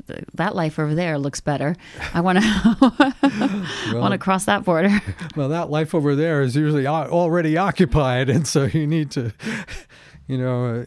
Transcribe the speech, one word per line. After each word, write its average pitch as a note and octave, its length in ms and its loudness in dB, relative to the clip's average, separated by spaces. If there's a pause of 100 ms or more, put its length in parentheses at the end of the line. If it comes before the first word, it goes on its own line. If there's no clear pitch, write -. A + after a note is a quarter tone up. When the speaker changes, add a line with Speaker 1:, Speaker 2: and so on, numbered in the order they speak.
Speaker 1:
th-, - 180 -14 (100)
that G3 200 -2
life D#3+ 240 -2
over D3+ 160 0
there E3 220 -2
looks C#3 240 -4
better. D3 340 -2 (380)
I E3+ 80 0
wanna, F#3 220 4
<laughs> G#3+ 380 2 (1080)
Speaker 2:
Well, A#2 120 -2
Speaker 1:
wanna G3 160 2
cross F#3+ 260 0
that G#3 200 0
border." F#3 360 2 (180)
Speaker 2:
<laughs> E3 180 -14
well, C#3 120 -2
that D#3 220 -4
life D3+ 240 -2
over C#3+ 200 2
there D3+ 280 2
is B2 120 0
usually D3 320 2
o-, D3 220 0
already E3 480 2
occupied, C#3+ 720 2
and C3 180 2
so C#3 180 0
you D3+ 220 0
need D#3 260 0
to, A#2 200 -4 (920)
you C3 100 -6
know, B2+ 300 -2
uh, A#2 200 -4